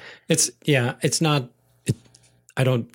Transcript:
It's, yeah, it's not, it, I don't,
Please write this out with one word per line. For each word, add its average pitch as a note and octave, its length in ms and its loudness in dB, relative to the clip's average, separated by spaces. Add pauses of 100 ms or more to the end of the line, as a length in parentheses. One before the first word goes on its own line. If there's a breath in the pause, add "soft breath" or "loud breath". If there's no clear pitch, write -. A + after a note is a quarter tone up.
(260 loud breath)
It's, - 240 2 (140)
yeah, C3 380 2
it's - 180 -2
not, D3 300 0 (340)
it, - 120 -4 (600)
I C3 80 0
don't, B2+ 300 0